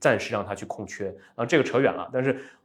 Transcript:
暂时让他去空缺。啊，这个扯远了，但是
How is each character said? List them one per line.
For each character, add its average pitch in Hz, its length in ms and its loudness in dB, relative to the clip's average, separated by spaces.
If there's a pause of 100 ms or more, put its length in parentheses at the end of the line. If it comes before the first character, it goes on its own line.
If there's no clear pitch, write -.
暂 120 180 4
时 - 140 -6
让 101 140 -2
他 101 80 -6
去 101 120 -10
空 101 200 -10
缺。 98 260 -8 (220)
啊， 120 100 -2
这 151 140 4
个 131 60 6
扯 - 160 2
远 120 120 4
了， 85 200 -6
但 127 100 0
是 135 160 0 (260)